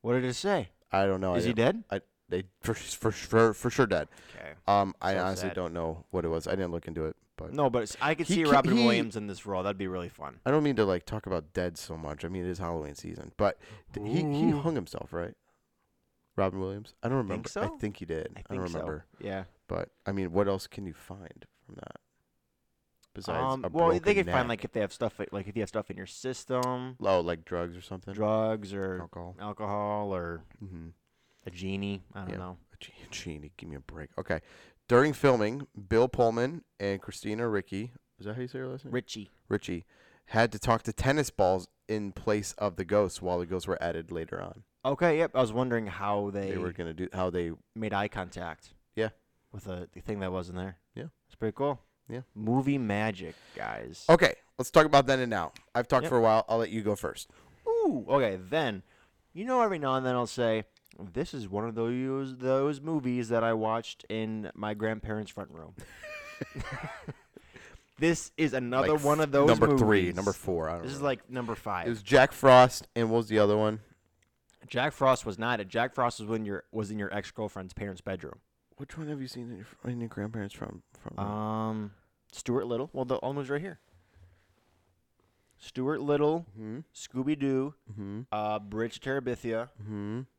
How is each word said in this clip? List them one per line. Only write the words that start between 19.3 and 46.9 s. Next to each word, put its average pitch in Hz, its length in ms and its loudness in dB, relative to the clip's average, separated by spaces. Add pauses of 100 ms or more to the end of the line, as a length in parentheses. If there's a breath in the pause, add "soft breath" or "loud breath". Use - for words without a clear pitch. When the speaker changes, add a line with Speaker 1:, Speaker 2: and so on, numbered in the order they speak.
Speaker 2:
But, 87 200 -6 (160)
I 98 60 -4
mean, 92 220 -2
what 98 160 2
else 95 180 -4
can 101 180 -12
you 82 80 -10
find - 520 -18 (200)
from - 100 -20
that? - 200 -16 (1160)
Besides 101 240 -6 (160)
Speaker 1:
Um, 131 120 -4
Speaker 2:
a 180 40 -2
Speaker 1:
well, 165 200 4
they 175 100 4
Speaker 2:
broken 202 160 4
Speaker 1:
could 190 120 2
find, 131 200 2
Speaker 2:
neck. 117 120 -2
Speaker 1:
like, - 60 -10
if - 80 -6
they 113 80 0
have 98 120 -2
stuff, - 260 -4 (120)
like, 98 160 -6
if 101 80 -12
you 113 60 -2
have 101 80 -4
stuff 107 200 -6
in 95 80 -10
your 95 80 -12
system, 127 960 -4
Speaker 2:
Oh, 95 200 4
like 85 240 -2
drugs 87 320 -4
or 87 40 -16
something? 95 320 -12
Speaker 1:
drugs 107 600 0
or 95 280 -4
Speaker 2:
Alcohol. 87 380 -12
Speaker 1:
alcohol 104 760 -4
or 85 300 -6 (200)
Speaker 2:
Mm-hmm. 85 260 -12 (560)
Speaker 1:
a 92 60 -10
genie. 98 520 -4 (100)
I 104 80 -12
don't 92 100 -8
Speaker 2:
Yeah. 98 60 -8
Speaker 1:
know. 92 200 -10 (160)
Speaker 2:
A - 40 -20
ge-, - 160 -18 (160)
genie, 76 480 -12
give 80 120 -14
me 73 60 -10
a 69 40 -12
break. 76 380 -14
Okay. 82 240 -4 (460 loud breath)
During 131 260 6
filming, 127 540 4 (200)
Bill 117 200 6
Pullman 123 560 2 (160)
and 98 220 -2
Christina 110 460 -4
Ricci, 107 460 -4 (260)
is 92 60 -16
that 107 100 -8
how 127 60 -8
you 123 60 -6
say 127 120 -10
her 131 80 -8
last 139 180 -12
name? - 80 -8
Speaker 1:
Richie. 110 380 -6 (160)
Speaker 2:
Richie 90 380 -4 (400 soft breath)
had 110 260 4
to 107 80 -8
talk 113 240 2
to 110 100 -4
tennis 139 380 0
balls 92 360 2 (200)
in 104 240 -4
place 104 420 -2
of 101 220 -2
the 92 100 -4
ghosts 101 360 2
while 90 180 0
the 90 60 -2
ghosts 90 220 -4
were 90 140 -2
added 82 300 -4
later 85 300 -6
on. - 220 -12 (220)
Speaker 1:
Okay, 151 320 2
yep. 160 180 2
I 131 60 6
was 113 100 2
wondering 117 360 0
how 101 420 -2
they 98 220 -4
Speaker 2:
They 92 60 -4
were 87 140 -4
gonna 82 220 -8